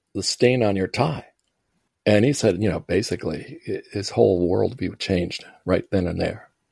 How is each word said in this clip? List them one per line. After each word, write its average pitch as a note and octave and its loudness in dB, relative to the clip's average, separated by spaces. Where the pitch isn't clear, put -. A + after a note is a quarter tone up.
the G2 -4
stain B2 2
on G#2 2
your F#2+ 0
tie." B2 -2
And G#2 6
he C#3+ 4
said, G#2 2
you G#2+ 2
know, D#2+ -2
basically, F2 -4
hi-, G2+ -6
his G2 -6
whole F#2+ 4
worldview F#2+ -2
changed - -2
right F2+ -4
then F#2 0
and F2 -6
there. F2 -8